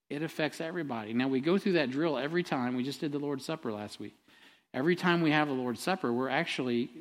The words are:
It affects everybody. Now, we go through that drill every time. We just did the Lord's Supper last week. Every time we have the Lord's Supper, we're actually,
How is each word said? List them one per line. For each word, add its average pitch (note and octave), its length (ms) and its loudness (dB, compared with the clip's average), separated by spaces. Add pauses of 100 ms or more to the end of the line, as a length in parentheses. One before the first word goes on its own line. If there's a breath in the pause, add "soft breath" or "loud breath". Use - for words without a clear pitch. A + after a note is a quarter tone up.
It D3 140 -6
affects D#3 380 -2
everybody. C#3 520 -6
Now, B2 160 2
we C3 120 2
go E3+ 180 4
through G3 140 2
that D3+ 180 4
drill D3 260 0
every D#3 260 0
time. B2+ 340 -2
We B2 80 0
just C3+ 160 -4
did D3+ 120 -2
the C#3+ 60 -2
Lord's C#3+ 260 -4
Supper D#3 280 -4
last G#2 280 -8
week. G#2 140 -10 (580 soft breath)
Every D#3+ 240 2
time F3 260 4
we D3+ 100 6
have D3+ 160 4
the C#3 60 -2
Lord's B2 280 -2
Supper, F3 300 0
we're B2+ 160 2
actually, B2+ 640 0 (100)